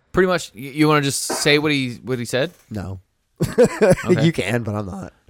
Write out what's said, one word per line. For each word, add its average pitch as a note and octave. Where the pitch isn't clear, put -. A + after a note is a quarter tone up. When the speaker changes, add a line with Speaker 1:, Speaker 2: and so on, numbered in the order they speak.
Speaker 1:
Pretty F#3
much, F3
y-, A2
you C#3+
wanna D3
just C#3
say -
what D3+
he, B2+
what B2
he A#2+
said? C3+
Speaker 2:
No. F#2+
Speaker 1:
Okay. -
Speaker 2:
<laughs> D#3
You E3
can, A#2
but G#2+
I'm G#2
not. F#2+